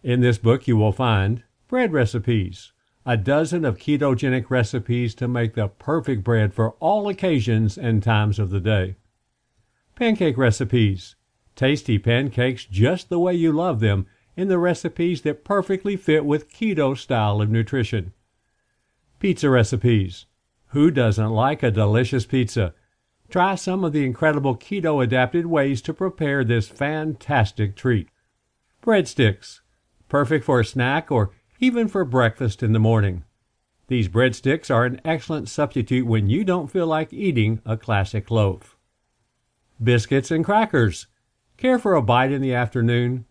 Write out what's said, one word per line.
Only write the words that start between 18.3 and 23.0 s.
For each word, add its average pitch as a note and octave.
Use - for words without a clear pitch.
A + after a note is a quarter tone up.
Pizza E3+
recipes. A2+
Who D3
doesn't A2
like B2+
a A#2+
delicious A2
pizza? A2+